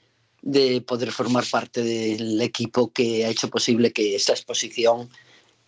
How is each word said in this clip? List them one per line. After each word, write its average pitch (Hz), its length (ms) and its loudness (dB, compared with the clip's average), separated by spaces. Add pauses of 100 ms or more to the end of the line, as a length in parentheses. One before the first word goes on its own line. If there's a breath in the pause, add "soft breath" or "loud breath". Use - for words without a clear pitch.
(440 soft breath)
de 131 380 2
poder 120 300 -4
formar 120 380 0
parte 120 320 -2
del 113 580 -2
equipo 120 520 0
que 113 340 0
ha 113 40 0
hecho 113 200 -4
posible 117 420 2
que 104 240 0
esta 101 180 0
exposición 117 760 -2 (580 soft breath)